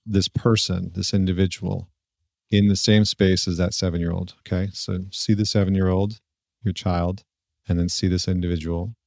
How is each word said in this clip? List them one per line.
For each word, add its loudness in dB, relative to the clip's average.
this 0
person, 0
this -4
individual, 0
in 4
the 4
same 4
space 2
as -2
that 0
seven-year-old, -4
okay? -4
So -8
see 0
the 0
seven-year-old, 2
your -2
child, -2
and 0
then 2
see 0
this 0
individual, -2